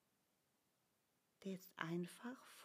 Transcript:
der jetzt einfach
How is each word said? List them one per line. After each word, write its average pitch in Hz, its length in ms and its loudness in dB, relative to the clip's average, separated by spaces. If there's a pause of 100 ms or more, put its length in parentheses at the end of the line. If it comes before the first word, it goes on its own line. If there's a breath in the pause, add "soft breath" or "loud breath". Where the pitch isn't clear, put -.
(1400)
der 190 100 2
jetzt 180 240 -4
einfach 175 680 2 (200)